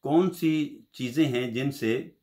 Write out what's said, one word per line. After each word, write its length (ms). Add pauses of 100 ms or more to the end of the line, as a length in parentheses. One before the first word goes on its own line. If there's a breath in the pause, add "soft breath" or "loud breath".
कौन 260
सी 540 (100)
चीज़ें 320
हैं 280
जिनसे 680